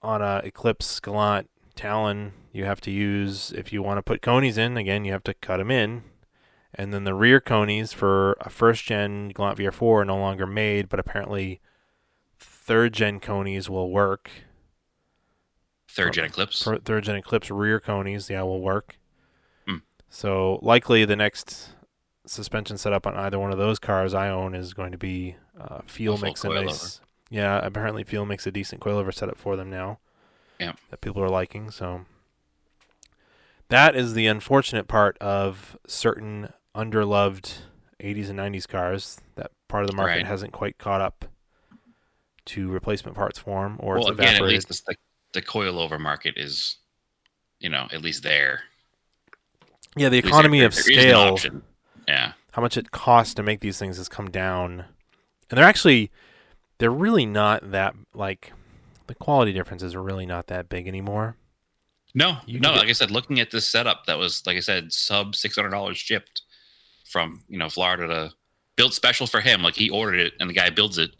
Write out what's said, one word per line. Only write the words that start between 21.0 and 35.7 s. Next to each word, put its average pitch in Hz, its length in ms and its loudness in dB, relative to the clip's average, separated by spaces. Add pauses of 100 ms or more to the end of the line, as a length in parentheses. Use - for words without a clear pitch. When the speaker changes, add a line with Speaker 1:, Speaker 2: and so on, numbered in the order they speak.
Speaker 1:
the 104 120 2
next - 540 -4 (560)
suspension 104 500 -8
setup 101 300 -2
on 95 100 -4
either 98 220 -4
one 98 140 -2
of 95 60 -2
those 107 200 0
cars 95 360 0
I 98 140 -2
own 95 260 -4
is 90 200 -12
going 92 180 -10
to 90 60 -12
be, 92 380 -8 (220)
uh, - 280 -16
fuel 107 280 -4
Speaker 2:
A 104 40 -2
full 101 100 -4
Speaker 1:
mix - 160 -8
and 101 80 -4
Speaker 2:
coilover. 95 140 -2
Speaker 1:
nice 76 340 -8 (300)
yeah, 101 320 0
apparently 107 420 -6
Fuel 104 220 -6
makes 101 200 -8
a 98 40 -6
decent 98 300 -8
coilover 101 320 -2
setup - 260 -8
for 101 180 -6
them 95 140 -10
now 95 280 -8 (600)
Speaker 2:
Yeah. 87 140 -8 (180)
Speaker 1:
that - 100 -16
people 101 220 -6
are 95 60 0
liking, 95 420 -4
so 90 360 -10 (1600)
that 139 260 8
is 123 200 -2
the 113 120 2
unfortunate 110 640 2
part 104 300 4
of 98 580 -2 (100)